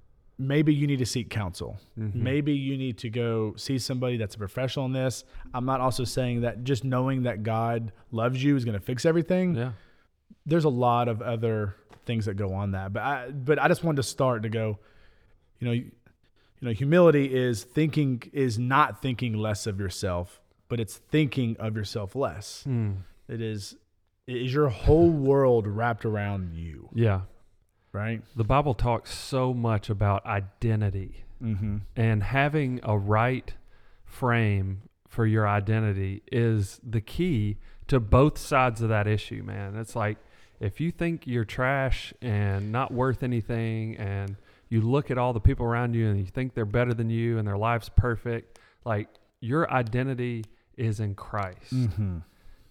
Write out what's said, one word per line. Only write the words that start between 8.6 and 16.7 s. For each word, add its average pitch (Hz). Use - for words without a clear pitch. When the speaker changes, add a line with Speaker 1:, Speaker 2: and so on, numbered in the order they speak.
Speaker 1:
gonna 107
fix 127
everything. 175
Speaker 2:
Yeah. 120
Speaker 1:
There's 156
a 156
lot 120
of 113
other 110
things 113
that 104
go 98
on 98
that. 95
But 107
I, 127
but 143
I 147
just 170
wanted 156
to 131
start 123
to 113
go, 110
you 123
know, 120
you, 120
you 127
know, 117